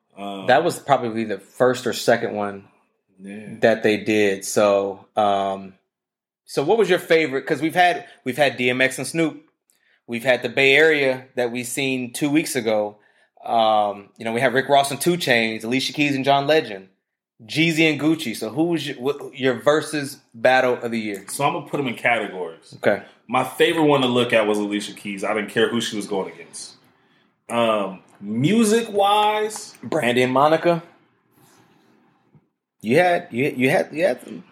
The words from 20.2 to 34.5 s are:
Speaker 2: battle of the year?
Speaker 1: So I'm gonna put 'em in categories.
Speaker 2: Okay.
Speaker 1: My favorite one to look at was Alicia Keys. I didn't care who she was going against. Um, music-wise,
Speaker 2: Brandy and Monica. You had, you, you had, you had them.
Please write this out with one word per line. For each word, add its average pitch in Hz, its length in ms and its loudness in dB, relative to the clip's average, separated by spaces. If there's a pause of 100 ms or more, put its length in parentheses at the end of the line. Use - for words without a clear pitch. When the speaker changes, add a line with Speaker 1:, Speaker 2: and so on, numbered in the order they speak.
Speaker 2:
battle 127 400 4
of 117 160 -6
the 113 100 -4
year? 101 280 -8
Speaker 1:
So - 160 -4
I'm 147 100 0
gonna 156 140 -10
put 147 120 -6
'em 135 80 -4
in 113 60 -6
categories. 95 840 -6
Speaker 2:
Okay. 104 260 0 (240)
Speaker 1:
My 127 180 0
favorite 165 400 2
one 143 180 4
to 127 60 2
look 120 240 0
at 110 140 4
was 104 120 2
Alicia 104 340 -4
Keys. 98 320 -10
I 101 100 -2
didn't 104 160 -4
care 113 180 2
who 117 120 -2
she 110 160 -6
was 98 100 -8
going 95 280 -6
against. - 400 -18 (720)
Um, 107 540 -2 (180)
music-wise, 208 1600 0
Speaker 2:
Brandy 127 400 0
and 127 100 0
Monica. 160 500 2 (2000)
You 110 160 2
had, 175 320 2
you, 131 260 -2
you 127 140 2
had, - 220 0
you 156 120 -2
had - 180 -2
them. - 300 -16